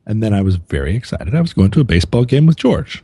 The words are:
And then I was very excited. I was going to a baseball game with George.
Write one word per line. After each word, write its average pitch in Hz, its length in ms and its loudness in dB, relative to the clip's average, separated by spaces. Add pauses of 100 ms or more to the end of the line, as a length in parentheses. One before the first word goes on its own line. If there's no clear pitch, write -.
And 107 140 -2
then 107 100 -2
I 98 80 0
was 95 140 0
very 80 400 -6
excited. 117 400 -6
I 165 60 0
was 170 120 -4
going - 200 2
to 160 80 2
a 139 40 2
baseball 120 400 0
game 135 220 2
with 165 100 4
George. - 480 -2